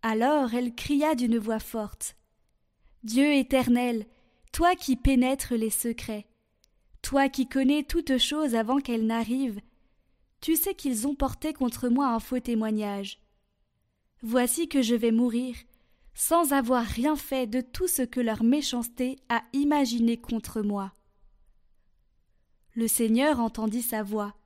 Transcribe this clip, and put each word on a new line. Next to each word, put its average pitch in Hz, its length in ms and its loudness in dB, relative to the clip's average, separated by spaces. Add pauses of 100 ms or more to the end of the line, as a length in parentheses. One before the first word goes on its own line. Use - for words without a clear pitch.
Alors 233 520 2
elle 240 200 -4
cria 294 400 0
d'une 240 240 0
voix 220 200 -2
forte, « - 580 -10 (880)
Dieu 262 300 2
éternel, 247 720 2 (460)
toi 349 220 4
qui 269 220 -2
pénètres 262 580 2
les 220 160 -2
secrets, 226 560 -6 (760)
toi 277 260 2
qui 269 200 -2
connais 277 360 2
toutes 294 340 0
choses 294 360 0
avant 226 240 2
qu'elles 226 280 -2
n'arrivent, 226 540 -2 (800)
tu 320 160 2
sais - 180 -2
qu'ils 247 320 -4
ont 285 80 -2
porté 277 380 -2
contre 247 360 -2
moi 262 200 2
un 226 120 0
faux 254 200 -4
témoignage. 214 800 -4 (1000)
Voici 247 460 0
que 277 140 2
je 233 120 2
vais 233 180 2
mourir, 240 440 0 (580)
sans 330 380 2
avoir 247 320 2
rien 269 300 0
fait 262 320 -4
de 226 140 -2
tout 339 260 -6
ce 311 160 0
que 247 180 -4
leur 226 220 0
méchanceté 254 720 0 (120)
a 233 140 0 (100)
imaginé 262 640 2
contre 226 460 -6
moi. » 202 300 -4 (1800)
Le 226 140 0
Seigneur 240 500 2
entendit 226 440 -2
sa 220 200 -4
voix. 208 320 -4 (120)